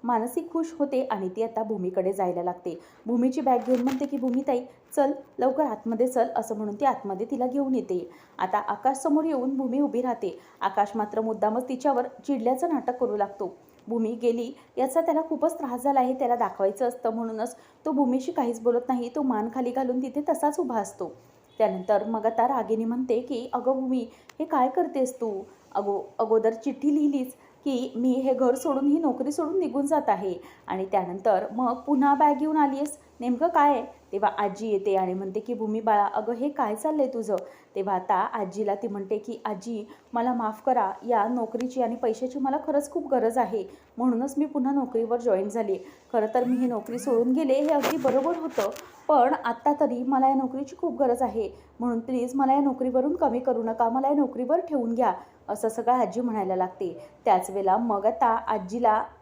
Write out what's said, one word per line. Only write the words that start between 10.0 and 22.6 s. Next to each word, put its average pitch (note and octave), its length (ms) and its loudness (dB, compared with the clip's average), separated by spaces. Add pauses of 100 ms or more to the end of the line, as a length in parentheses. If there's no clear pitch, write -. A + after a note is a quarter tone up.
राहते. B3 380 -4 (220)
आकाश G3+ 340 0
मात्र G#3+ 260 -2
मुद्दामच A3 480 0
तिच्यावर B3+ 380 0
चिडल्याचं C4 600 0
नाटक B3 280 -2
करू G#3 200 0
लागतो. G3 400 -4 (300)
भूमी A3+ 340 -2
गेली A#3 320 0 (240)
याचा C4 240 2
त्याला D#4+ 200 2
खूपच D#4+ 380 -2
त्रास B3 240 -6
झाला C#4 160 4
आहे, B3+ 140 2
त्याला B3+ 220 2
दाखवायचं G3+ 520 0
असतं, A#3+ 260 -2
म्हणूनच A3+ 420 -6 (300)
तो D#4 60 -2
भूमीशी C4 400 2
काहीच A#3+ 300 -2
बोलत A#3+ 280 0
नाही. A#3+ 260 -2
तो D4+ 60 -2
मान A#3 340 0
खाली B3 160 -2
घालून B3+ 300 -2
तिथे C4+ 280 -4
तसाच D4 300 0
उभा A#3+ 200 -2
असतो. F#3+ 320 -8 (460)
त्यानंतर F#3+ 460 2
मग A3 220 -4
आता A3+ 220 2
रागिनी A3+ 380 0